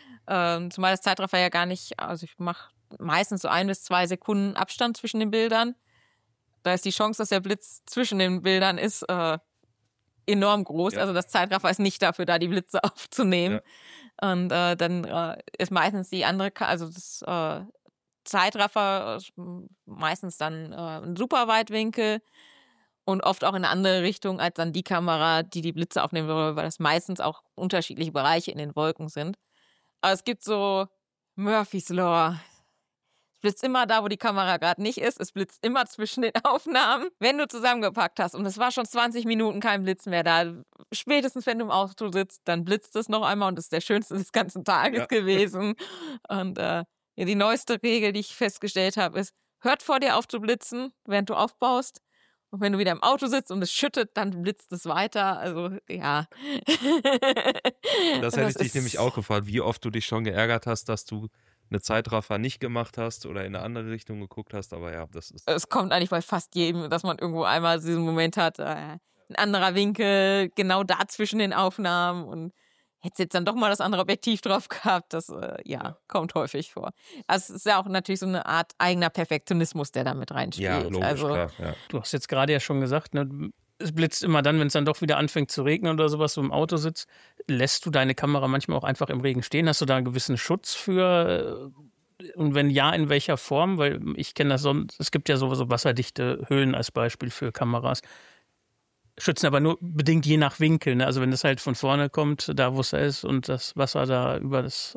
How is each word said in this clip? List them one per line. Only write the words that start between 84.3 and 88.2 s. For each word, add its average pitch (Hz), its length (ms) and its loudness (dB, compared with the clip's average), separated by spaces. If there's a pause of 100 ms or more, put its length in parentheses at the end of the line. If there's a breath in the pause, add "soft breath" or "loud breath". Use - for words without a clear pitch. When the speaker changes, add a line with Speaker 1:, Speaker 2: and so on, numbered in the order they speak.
Speaker 3:
dann, 147 180 4
wenn's 147 140 2
dann 147 140 2
doch 151 160 0
wieder 151 160 2
anfängt 147 320 0
zu 143 120 -2
regnen 160 300 2
oder 156 160 4
sowas, 151 260 0
du 156 60 -2
im 139 100 0
Auto 156 280 2
sitzt. 156 280 -4 (400 loud breath)
Lässt 131 380 2
du 175 60 -2
deine 131 240 4
Kamera 143 340 2